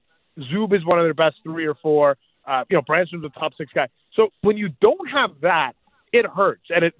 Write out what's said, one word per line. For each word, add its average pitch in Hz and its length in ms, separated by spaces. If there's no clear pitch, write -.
Zub 180 360
is 180 120
one 175 140
of 170 60
their 160 100
best 156 280
three 160 220
or 151 100
four. 147 420
Uh, 131 240
you 180 80
know, 143 60
Brannstrom's 165 420
a 147 40
top 151 180
six 147 160
guy. 147 140
So 220 140
when 208 140
you 208 140
don't 294 280
have 269 220
that, 156 320
it 233 140
hurts, 160 420
and 170 160
it 165 140